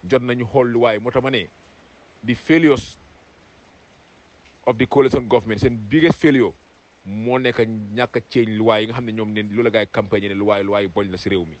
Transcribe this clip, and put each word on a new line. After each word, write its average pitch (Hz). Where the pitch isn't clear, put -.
Jot 127
nañu 123
xool 123
lu 117
waaye, 113
moo 120
tax 131
ma 135
ne, 107
the 120
failures 151
of 123
the 123
coalition 135
government, 110
seen 120
biggest 147
failure 131
moo 110
nekk 123
ñàkk 123
a 117
change 110
luwaay 110
yi 110
nga 117
xam 123
ne 110
ñoom 110
ne 107
loolu 107
la 113
gaay 104
campagne 101
ne 98
luwaay, 101
luwaay 101
boñ 101
la 92
si 98
réew 92
mi. 78